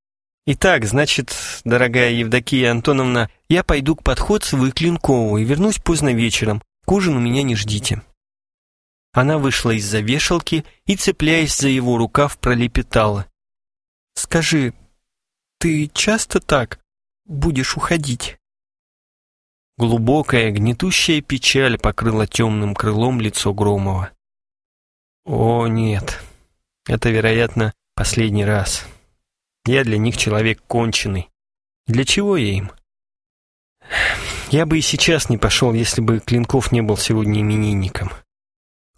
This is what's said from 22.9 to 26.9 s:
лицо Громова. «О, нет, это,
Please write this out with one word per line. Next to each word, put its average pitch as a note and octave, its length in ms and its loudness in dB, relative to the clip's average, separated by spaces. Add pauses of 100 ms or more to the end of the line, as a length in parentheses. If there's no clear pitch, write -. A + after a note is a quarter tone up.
лицо G#2 360 -2
Громова. G2 560 0 (1120)
«О, A#2 400 0
нет, A2 560 -2 (640)
это, A#2+ 220 0